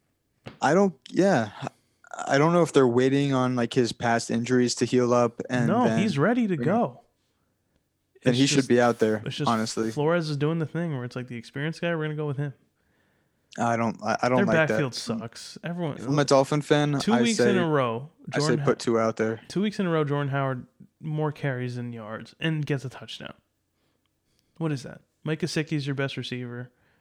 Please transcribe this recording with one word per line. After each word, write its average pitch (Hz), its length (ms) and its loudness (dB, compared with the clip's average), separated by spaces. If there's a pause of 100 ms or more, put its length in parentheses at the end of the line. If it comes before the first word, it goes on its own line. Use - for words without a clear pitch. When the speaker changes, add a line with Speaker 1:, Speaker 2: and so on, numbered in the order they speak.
(600)
Speaker 1:
I 139 120 4
don't, 196 200 4 (160)
yeah. 160 400 2 (800)
I 139 100 4
don't 160 160 4
know 175 80 6
if 160 100 2
they're 131 160 8
waiting 135 460 4
on, 127 220 0
like, 117 180 -2
his 117 180 2
past 117 380 -2
injuries 120 460 2
to 127 100 0
heal 123 280 2
up 120 360 2
and 123 180 0
Speaker 2:
No, 233 180 2
Speaker 1:
then 220 140 2
Speaker 2:
he's 196 180 0
ready 226 300 2
to 185 80 -2
Speaker 1:
bring 131 100 -2
Speaker 2:
go. 175 360 0 (1200)
Speaker 1:
Then 123 100 4
Speaker 2:
It's 123 60 2
Speaker 1:
he 139 80 4
should 147 100 0
Speaker 2:
just, 127 120 2
Speaker 1:
be 120 100 4
out 120 200 4
there, 110 260 2
Speaker 2:
it's 131 100 -6
just 139 140 -2
Speaker 1:
honestly. 113 420 -2
Speaker 2:
Flores 156 380 -2
is 147 80 -4
doing 156 220 -2
the 156 60 -4
thing 165 300 -6
where 123 80 -8
it's 123 120 -10
like 123 120 -8
the 123 100 -12
experienced 143 440 -8
guy, 170 140 -2
we're 156 80 -4
gonna 151 120 -6
go 151 120 -6
with 131 100 -4
him. 143 160 -6 (1040)
Speaker 1:
I 117 200 0
don't, 113 260 -2
I, 110 200 0
I 123 60 2
don't 127 80 2
Speaker 2:
Their 202 100 2
Speaker 1:
like - 80 2
that. 156 140 2
Speaker 2:
backfield 139 260 -2
sucks. - 680 -10
Everyone, 170 340 -6
Speaker 1:
If 110 100 -10
I'm 143 120 0
a 139 60 2
Dolphin 139 360 4
fan, 147 380 0
Speaker 2:
two 208 140 0
Speaker 1:
I 233 80 4
Speaker 2:
weeks 233 160 2
Speaker 1:
say, - 140 4
Speaker 2:
in 190 60 4
a 170 100 2
row, 135 420 -2 (240)
Speaker 1:
I 131 60 -2
say 151 80 2
Speaker 2:
Jordan 139 180 0
Speaker 1:
put - 180 2
Speaker 2:
Ho-, 117 100 0
Speaker 1:
Tua 113 80 2
out 113 160 0
there. 110 300 -2
Speaker 2:
two 175 140 -4
weeks 208 180 -2
in 196 60 0
a 175 40 -2
row, 156 140 0
Jordan 143 280 -2
Howard 135 340 -2 (340)
more 151 320 -4
carries 123 460 -6
and 120 160 -8
yards 110 460 -12
and 156 260 -2
gets 139 180 -2
a 131 60 -10
touchdown. - 440 -14 (1200)
What 160 140 -2
is 131 120 -6
that? - 180 -16 (220)
Mike 156 180 -4
Gesicki 160 320 -2
is 143 120 -2
your 143 100 -4
best 139 220 -4
receiver. 123 540 -10 (300)